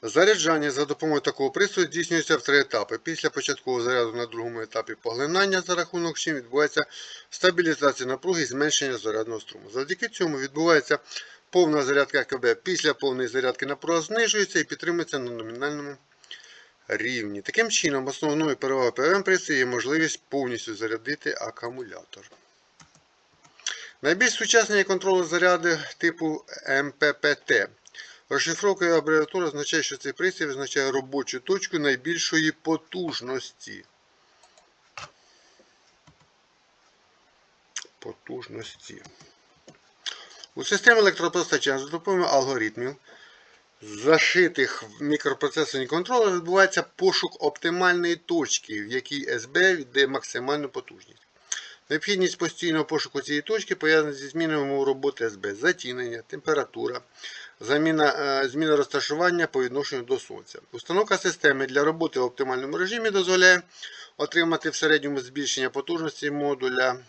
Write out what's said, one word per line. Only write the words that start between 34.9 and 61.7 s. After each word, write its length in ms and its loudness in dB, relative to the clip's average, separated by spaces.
Потужності. 1040 -16
У 100 -8
системі 360 6
електропостачання 800 2
за 80 -6
допомогою 420 0
алгоритмів, 680 0
зашитих 1000 4
в 200 -14
мікропроцесорні 840 -2
контролери, 500 2
відбувається 460 2
пошук 640 -2
оптимальної 720 2
точки, 640 -2
в 60 -10
якій 400 -6
С 180 -4
Б 300 4
віддає 300 2
максимальну 600 -4
потужність. 580 -14
Необхідність 500 -2
постійного 460 -2
пошуку 360 -4
цієї 220 -4
точки 320 -4
пов'язана 380 2
зі 160 -12
зміною 340 0
умов 220 0
роботи 400 0
С 120 -4
Б: 180 -6
затінення, 720 -4
температура, 720 -4
заміна, 840 2
е, 40 -2
зміна 280 2
розташування 680 0
по 160 -2
відношенню 400 -4
до 160 -2
сонця. 400 -14
Установка 460 0
системи 480 2
для 180 2